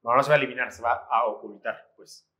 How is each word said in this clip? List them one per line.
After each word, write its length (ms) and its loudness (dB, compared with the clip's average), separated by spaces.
No, 140 0
no 80 6
se 60 -2
va 60 6
a 20 4
eliminar, 340 -4
se 100 -18
va 300 0
a 140 2
ocultar, 720 -8
pues. 420 -20